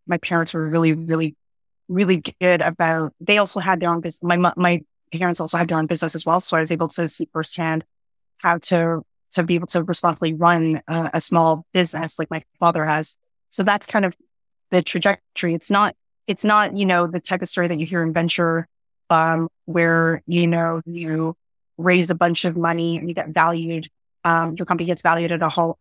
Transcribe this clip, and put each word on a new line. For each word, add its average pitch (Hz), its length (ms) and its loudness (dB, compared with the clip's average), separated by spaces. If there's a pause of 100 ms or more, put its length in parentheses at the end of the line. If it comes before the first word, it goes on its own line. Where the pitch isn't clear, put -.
my 175 120 -2
parents 165 340 -2
were 160 160 -2
really, 165 240 2
really, 160 420 -2 (540)
really 185 340 2 (160)
good 180 220 2
about, 165 580 0
they 208 200 2
also 202 220 0
had 180 200 0
their 175 80 0
own 170 140 0
business. 165 200 -10
My 175 140 2
mo-, 175 220 2
my 175 240 2 (280)
parents 170 300 -2
also 160 160 -4
had 170 120 0
their 165 100 0
own 156 80 0
business 160 280 -2
as 160 120 -6
well. 170 120 2
So 175 200 -2
I - 20 2
was 160 100 -2
able 160 180 -2
to 165 200 -4
see - 240 -6
firsthand 160 540 -4 (500)
how 170 220 0
to, 165 420 0 (300)
to 180 120 -2
be 175 120 2
able 170 140 -2
to 175 140 0
responsibly 170 520 -2
run 160 520 2
a, 165 280 -4
a 160 80 0
small 165 500 2
business 165 460 -2
like 160 120 -6
my 160 120 -8 (180)
father 165 240 2
has. 156 320 -2 (320)
So - 140 -4
that's 202 240 2
kind 202 200 2
of 175 80 -2 (560)
the 185 100 4
trajectory. 180 720 -2
It's - 160 -6
not, 202 240 2 (320)
it's 196 160 -4
not, 214 320 2
you 202 120 0
know, 175 200 4
the 170 140 -4
type 185 220 -4
of 185 60 -6
story 175 200 -2
that 170 100 -2
you 160 60 -2
hear 170 180 -2
in 165 120 -2
venture, 165 520 0 (440)
um, 165 380 2 (180)
where, 165 600 2
you 175 200 2
know, 165 400 0
you 165 500 -4 (400)
raise 180 320 4
a 180 60 0
bunch 170 320 2
of 170 100 -2
money 165 400 -2
and 160 140 -6
you 165 40 -8
get 160 140 -6
valued, 165 600 -2 (360)
um, 165 320 2
your 180 80 -4
company 170 220 -2
gets 175 160 -4
valued 170 300 2
at 165 100 -2
a 160 80 0
whole, 165 300 0